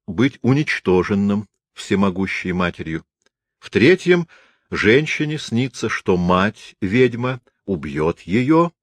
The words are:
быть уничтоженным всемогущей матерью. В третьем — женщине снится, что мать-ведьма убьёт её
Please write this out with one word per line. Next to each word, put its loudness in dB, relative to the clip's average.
быть -2
уничтоженным 0
всемогущей -2
матерью. -6
В -20
третьем — 4
женщине 0
снится, -4
что -2
мать-ведьма 0
убьёт -4
её 2